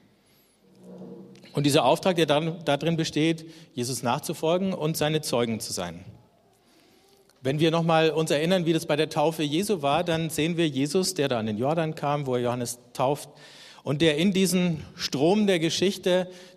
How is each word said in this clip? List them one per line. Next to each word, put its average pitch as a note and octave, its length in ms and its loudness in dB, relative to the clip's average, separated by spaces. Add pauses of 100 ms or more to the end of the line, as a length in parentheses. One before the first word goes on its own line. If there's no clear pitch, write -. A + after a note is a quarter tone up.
(1500)
Und C#3+ 120 -2
dieser C#3+ 200 4
Auftrag, E3 320 2
der E3 100 2
dann, D#3+ 380 0
da C#3+ 120 0
drin D#3+ 200 0
besteht, D#3+ 500 -2 (280)
Jesus B2 280 -4
nachzufolgen D#3+ 680 -2
und D#3 240 -2
seine D#3 240 0
Zeugen A#2 400 -2
zu - 120 -10
sein. F2 320 -8 (1400)
Wenn C#3+ 180 0
wir E3 100 4
nochmal D#3+ 400 4
uns D#3+ 200 0
erinnern, E3+ 360 2
wie E3 60 4
das D#3+ 140 -2
bei D3 100 0
der D3+ 140 0
Taufe D#3+ 320 0
Jesu E3 400 -2
war, C#3+ 200 2
dann D#3+ 280 -2
sehen D#3+ 260 -2
wir E3+ 100 2
Jesus, D3 480 0
der C#3 140 0
da B2 100 0
an A2 80 -2
den G#2+ 120 -2
Jordan D#3 360 0
kam, D3 320 -2
wo B2+ 80 0
er B2 60 0
Johannes A#2+ 380 -2 (140)
tauft, C#3 360 -2 (540)
und C#3+ 180 -2
der D#3 160 4
in F3 160 2
diesen F3+ 500 2 (140)
Strom F3+ 500 2
der F#3 120 4
Geschichte, F3+ 720 0 (280)